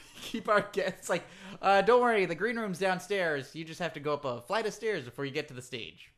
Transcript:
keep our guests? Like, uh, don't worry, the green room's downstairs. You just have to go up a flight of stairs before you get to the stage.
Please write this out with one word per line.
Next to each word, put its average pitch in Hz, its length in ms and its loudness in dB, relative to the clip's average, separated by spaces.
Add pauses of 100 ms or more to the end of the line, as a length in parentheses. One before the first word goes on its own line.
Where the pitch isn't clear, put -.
(200)
keep - 280 -6
our 202 240 4
guests? - 360 -4
Like, 180 140 -2 (400)
uh, 196 200 8
don't 240 200 8
worry, 220 240 4
the 165 80 -4
green 220 240 -2
room's 196 220 -4
downstairs. 180 760 0
You 160 100 -10
just 160 140 -12
have 165 140 -2
to 156 80 -12
go 147 120 -2
up 143 120 -2
a 120 160 -4
flight 214 260 -2
of 202 80 -4
stairs 202 300 -4
before 123 200 -8
you 139 60 -4
get 147 180 -6
to 135 60 -16
the 123 80 -12
stage. 92 540 -12